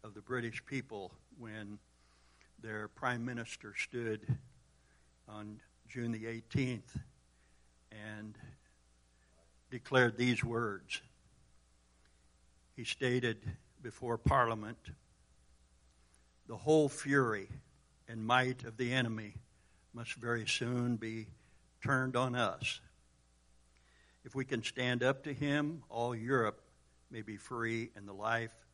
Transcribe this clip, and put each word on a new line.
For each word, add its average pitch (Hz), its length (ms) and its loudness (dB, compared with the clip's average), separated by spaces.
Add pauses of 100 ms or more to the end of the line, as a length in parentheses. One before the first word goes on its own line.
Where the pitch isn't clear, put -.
of 107 100 -14
the 104 80 -16
British 117 440 -4
people 117 480 -8 (240)
when 107 400 -12 (840)
their 107 260 -6
prime 123 360 -2
minister 117 540 -8
stood 110 480 -4 (1040)
on 107 300 -12 (280)
June 120 240 -4
the 110 140 -4
eighteenth 117 720 -2 (920)
and 107 440 -12 (1300)
declared 123 480 4
these 123 260 4
words. 113 580 -4 (1700)
He 123 80 -8
stated 123 540 2 (440)
before 117 360 -4
Parliament, 113 640 2 (1700)
"The 113 100 -8
whole 151 320 6
fury 123 600 4 (580)
and 113 180 -6
might 127 380 4
of 113 140 -10
the 123 160 0
enemy 110 420 -2 (580)
must 117 220 -10
very 117 320 -2
soon 123 500 2
be 110 300 -6 (560)
turned 131 320 2
on 123 200 2
us. - 460 0 (1500)
If 120 80 -10
we 135 80 0
can 127 180 -2
stand 123 420 0
up 135 200 4
to 147 100 -4
him, 147 560 0
all 120 240 -2
Europe 113 480 2 (480)
may 113 120 -8
be 104 160 -8
free 113 580 -4
and 101 100 -14
the 101 80 -12
life, 113 380 -2 (220)